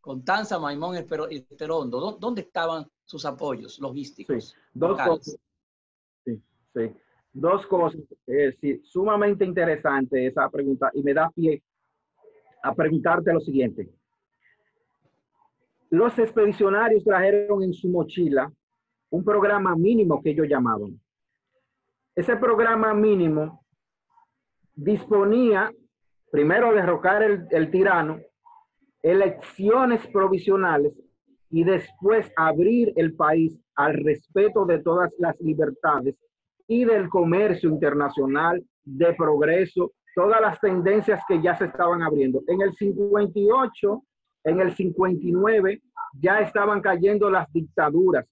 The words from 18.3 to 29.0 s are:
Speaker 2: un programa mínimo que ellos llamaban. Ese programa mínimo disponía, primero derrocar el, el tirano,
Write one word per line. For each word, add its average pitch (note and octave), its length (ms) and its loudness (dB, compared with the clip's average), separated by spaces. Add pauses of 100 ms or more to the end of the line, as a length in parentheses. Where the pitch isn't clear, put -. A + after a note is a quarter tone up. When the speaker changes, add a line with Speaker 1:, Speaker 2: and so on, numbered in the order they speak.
Speaker 2:
un F3 140 -4
programa G3+ 500 2
mínimo F3+ 480 2
que D#3 80 -2
ellos D3+ 180 0
llamaban. A2+ 500 -2 (1160)
Ese A3 220 0
programa A3 560 2
mínimo E3+ 640 2 (1200)
disponía, G#3 960 2 (580)
primero G3 420 2
derrocar F#3 520 2
el, G3+ 260 0
el D#3+ 200 0
tirano, F3 500 0 (840)